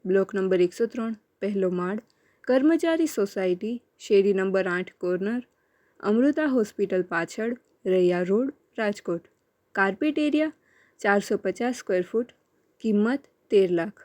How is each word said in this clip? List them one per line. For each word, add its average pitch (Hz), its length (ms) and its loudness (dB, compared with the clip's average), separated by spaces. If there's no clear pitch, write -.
બ્લોક 190 300 2
નંબર 190 260 2
એકસો 180 240 0
ત્રણ, 226 300 -8
પહેલો 196 300 -2
માળ, 180 300 -4
કર્મચારી 320 640 2
સોસાયટી, 202 760 -4
શેરી 202 340 4
નંબર 190 340 0
આઠ, 180 260 -6
કોર્નર, 196 500 -4
અમૃતા 277 460 2
હોસ્પિટલ 208 580 0
પાછળ, 185 540 -6
રૈયા 180 360 2
રોડ, 214 320 0
રાજકોટ. 202 440 -4
કાર્પેટ 202 480 0
એરિયા 302 320 0
ચારસો 202 380 0
પચાસ 233 380 -4
સ્ક્વેર 180 280 -2
ફૂટ, 233 300 -4
કિંમત 220 400 2
તેર 190 220 4
લાખ. 170 340 -2